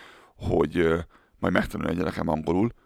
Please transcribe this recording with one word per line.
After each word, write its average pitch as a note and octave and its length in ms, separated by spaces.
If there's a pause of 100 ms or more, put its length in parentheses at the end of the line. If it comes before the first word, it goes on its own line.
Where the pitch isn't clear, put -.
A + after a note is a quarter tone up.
(360)
hogy, E2 420
ö, E2 220 (400)
majd F#2 140
megtanulja E2 380
a E2+ 40
gyerekem E2+ 320
angolul, E2 440 (140)